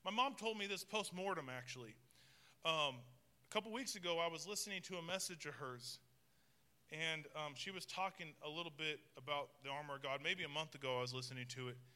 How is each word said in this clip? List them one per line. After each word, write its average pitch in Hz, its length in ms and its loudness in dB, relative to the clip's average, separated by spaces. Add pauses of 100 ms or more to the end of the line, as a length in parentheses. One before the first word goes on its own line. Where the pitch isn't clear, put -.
My 190 80 0
mom 254 220 6
told 220 220 0
me 202 100 2
this 196 180 -2
post-mortem, 185 640 2
actually. 127 480 -6 (680)
Um, 151 320 4
a - 540 -18
couple 214 220 0
weeks 240 240 -2
ago, 175 220 2
I 170 100 6
was 160 180 -2
listening 196 360 -2
to 185 160 -4
a 170 40 -2
message 180 440 -2
of 147 80 -2
hers, 123 440 -6 (920)
and, 156 420 0
um, 151 200 -2
she 135 160 -4
was 185 160 -6
talking 180 560 -2
a 151 60 -4
little 165 280 -2
bit 151 240 0 (160)
about 143 320 0 (140)
the 139 80 -2
armor 143 240 -2
of 139 80 -4
God. 139 200 2
Maybe 175 220 2
a 151 40 0
month 151 260 -2
ago, 131 240 2
I - 20 4
was 123 140 2
listening 127 340 -2
to 127 200 -4
it, 123 100 -6 (180)